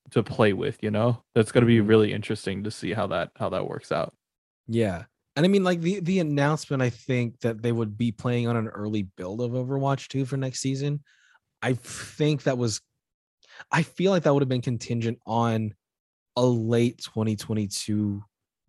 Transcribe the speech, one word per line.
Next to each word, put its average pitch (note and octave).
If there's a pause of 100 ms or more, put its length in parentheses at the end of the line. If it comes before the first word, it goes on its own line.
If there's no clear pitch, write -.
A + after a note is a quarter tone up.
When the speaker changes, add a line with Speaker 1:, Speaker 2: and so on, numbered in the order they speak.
(120)
Speaker 1:
to A#2
play G#2
with, F#2+
you G#2+
know? A#2 (120)
That's A2+
gonna B2
be A#2
Speaker 2:
Mm-hmm. -
Speaker 1:
really G#2+
interesting G2+
to G#2+
see -
how G2+
that, F2
how G2+
that F#2
works -
out. - (540)
Speaker 2:
Yeah. G#2+ (300)
And D3+
I F#3+
mean, G3+
like, F3+
the, F#3
the F#3
announcement, D3
I B2
think, B2
that A2+
they A#2
would G#2+
be A#2
playing A#2+
on A#2
an A2
early G#2+
build F#2+
of A#2+
Overwatch C3+
two C3+
for C3+
next C3
season, C#3+ (600)
I B2
think -
that C3+
was, A#2 (880)
I E3
feel F#3
like F3
that D3
would C#3
have C3
been B2+
contingent A#2
on A2 (640)
a B2
late A#2
twenty A2
twenty-two G#2 (460)